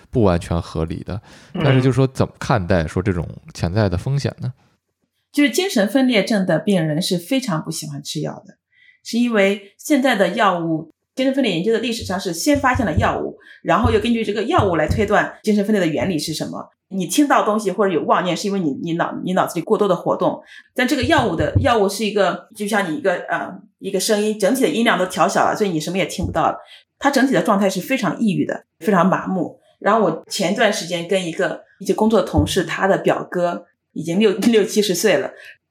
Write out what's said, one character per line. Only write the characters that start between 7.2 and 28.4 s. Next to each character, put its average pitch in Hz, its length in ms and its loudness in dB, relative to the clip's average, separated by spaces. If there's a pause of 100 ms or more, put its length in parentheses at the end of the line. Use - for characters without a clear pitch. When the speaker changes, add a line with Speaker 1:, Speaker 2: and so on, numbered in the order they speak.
Speaker 3:
常 170 240 -4
不 160 80 -10
喜 160 160 -8
欢 143 160 -10
吃 - 200 -8
药 - 220 -10
的， - 120 -20 (480)
是 - 140 -4
因 240 140 0
为 202 440 0
现 277 260 0
在 262 140 2
的 185 140 4
药 196 280 2
物， 165 320 -4 (240)
精 262 100 -2
神 269 80 2
分 269 120 0
裂 214 80 0
研 165 100 -2
究 226 100 2
的 220 60 2
历 240 140 -4
史 220 100 -6
上 185 160 -4
是 196 140 -4
先 285 260 0
发 262 160 0
现 247 100 0
了 160 100 -2
药 185 260 0
物， - 180 -8 (240)
然 175 180 2
后 233 120 2
又 214 80 2
根 240 120 0
据 226 120 0
这 202 80 -4
个 202 120 -2
药 277 240 2
物 170 60 0
来 156 140 0
推 208 180 0
断 185 380 0
精 214 100 2
神 208 100 2
分 214 80 0
裂 208 80 2
的 175 60 2
原 156 240 -2
理 165 80 -2
是 151 160 -6
什 151 140 -6
么。 - 220 -12 (200)
你 185 160 -4
听 285 220 2
到 233 160 4
东 214 160 2
西 196 100 -2
或 196 160 2
者 196 60 2
有 143 120 0
妄 190 200 2
念， 175 100 0
是 - 140 -4
因 196 60 -2
为 202 40 -2
你， 165 120 0 (120)
你 165 120 -4
脑-， 170 280 -2
你 180 120 -4
脑 170 120 2
子 - 100 -10
里 170 40 -2
过 190 160 0
多 208 100 0
的 185 80 2
活 147 220 -2
动。 - 260 -2 (320)
但 254 140 0
这 302 80 0
个 247 60 -2
药 269 260 2
物 165 80 -2
的， 156 240 -2
药 - 180 2
物 - 80 4
是 - 160 -4
一 208 120 -2
个， 185 420 0
就 208 100 -6
像 196 240 0
你 151 60 -4
一 - 60 -10
个， 190 100 2 (160)
呃， 170 260 -6 (240)
一 190 120 -8
个 190 100 -2
声 208 180 2
音， 214 200 0
整 202 160 2
体 262 80 0
的 180 80 2
音 202 120 0
量 208 160 2
都 180 60 0
调 180 240 0
小 170 120 0
了， 104 140 2
所 214 120 0
以 - 40 0
你 165 80 -2
什 160 120 -6
么 185 80 -4
也 165 80 0
听 - 180 -6
不 - 80 -6
到 156 120 0
了。 - 120 0 (420)
它 - 120 2
整 247 160 2
体 262 80 0
的 175 80 2
状 202 180 2
态 202 80 2
是 190 140 -2
非 269 160 -2
常 175 200 -2
抑 208 140 2
郁 151 140 -2